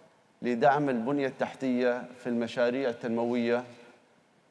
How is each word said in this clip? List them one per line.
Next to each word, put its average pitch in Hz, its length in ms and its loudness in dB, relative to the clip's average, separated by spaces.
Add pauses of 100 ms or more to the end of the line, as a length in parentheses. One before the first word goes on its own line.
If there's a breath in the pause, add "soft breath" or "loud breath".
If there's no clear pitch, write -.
(420)
لدعم 135 460 4
البنية 135 380 0
التحتية 123 840 0 (100)
في - 80 -12
المشاريع 120 600 0
التنموية 117 760 0 (880)